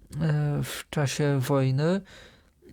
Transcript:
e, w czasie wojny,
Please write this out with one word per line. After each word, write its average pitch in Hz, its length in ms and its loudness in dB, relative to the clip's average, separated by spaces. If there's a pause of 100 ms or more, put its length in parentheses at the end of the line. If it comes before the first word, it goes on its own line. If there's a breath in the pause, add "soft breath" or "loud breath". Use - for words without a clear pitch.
(220)
e, 147 420 0
w - 260 -10
czasie 143 500 0
wojny, 139 640 2 (720 loud breath)